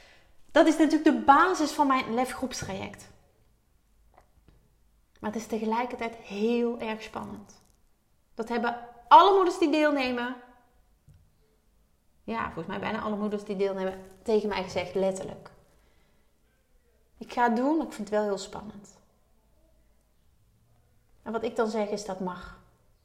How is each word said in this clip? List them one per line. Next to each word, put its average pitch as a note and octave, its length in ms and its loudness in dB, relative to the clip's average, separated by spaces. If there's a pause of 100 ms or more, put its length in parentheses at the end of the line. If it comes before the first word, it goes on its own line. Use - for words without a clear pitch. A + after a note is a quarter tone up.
(520)
dat D#4+ 160 6
is D#4 100 6
natuurlijk D4+ 380 6
de A3+ 80 -2
basis D#4+ 480 6
van D4 160 2
mijn C4 260 0
Lef B3+ 180 -2
groepstraject. - 800 -10 (2000)
Maar G#3+ 120 -6
het A3 80 -8
is A3 80 -10
tegelijkertijd A#3 680 -4
heel A#3 640 -2
erg A3 220 -8
spannend. - 600 -14 (720)
Dat A3+ 160 -8
hebben A#3 380 -4 (200)
alle F4+ 280 10
moeders F#4 220 2
die D4+ 140 2
deelnemen, B3+ 640 0 (1900)
ja, A3+ 200 -6
volgens - 240 -10
mij G#3 120 -10
bijna G3+ 220 -6
alle G#3+ 140 -4
moeders G#3 280 -6
die G3+ 120 -10
deelnemen, F#3+ 680 -4
tegen G#3+ 260 0
mij F#3+ 140 -2
gezegd, F3+ 320 -6
letterlijk. - 560 -4 (1700)
"Ik - 160 -16
ga B3 100 0
het A#3 120 2
doen, C#4 220 2
maar C#4+ 80 -2
ik - 80 -12
vind G3+ 160 -10
het G#3 80 0
wel G#3+ 100 0
heel G3 100 -2
spannend." - 600 -16 (2250)
En A3+ 80 -10
wat A3 120 -4
ik A3 120 -6
dan A#3 120 0
zeg G#3+ 220 -4
is, G3+ 160 -6
"Dat F#3+ 140 -10
mag. - 400 -10 (460)